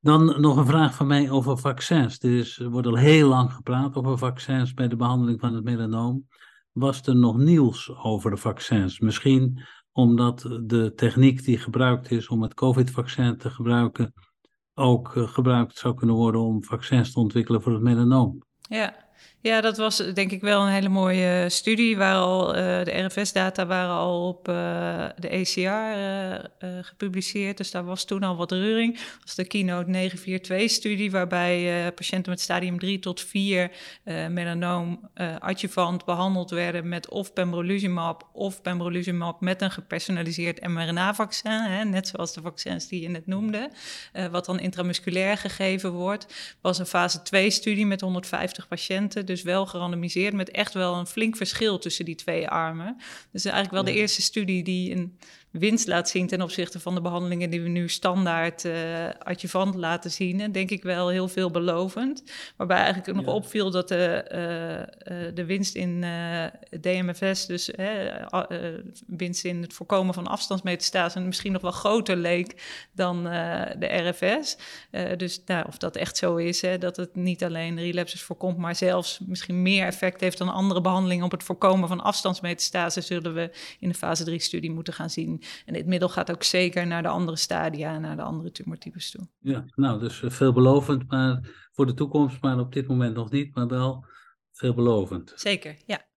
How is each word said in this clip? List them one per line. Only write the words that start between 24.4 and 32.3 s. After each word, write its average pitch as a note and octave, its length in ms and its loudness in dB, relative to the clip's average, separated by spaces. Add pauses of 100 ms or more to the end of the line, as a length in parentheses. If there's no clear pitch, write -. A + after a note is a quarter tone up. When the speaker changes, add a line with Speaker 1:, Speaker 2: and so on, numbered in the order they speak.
Speaker 2:
eh, F3 580 -2 (100)
de F3 200 -6
E F#3+ 60 0
C - 140 -2
R, - 20 -2
eh, G3 760 -2
eh, - 100 -10 (380)
gepubliceerd. G3 760 -4
Dus F#3+ 140 -6
daar F3+ 140 -6
was F#3 200 -6
toen G3 180 -2
al F#3 120 0
wat E3+ 160 -4
reuring. A3 420 0
Dat - 280 -12
was - 140 -14
de F#3 100 -4
Keynote F3+ 440 -2
negen F#3 280 0
vier F#3 240 -6
twee F#3 260 0
studie, G#3 440 0
waarbij, F3 760 0
eh, F3 80 -2
patiënten F3+ 380 -4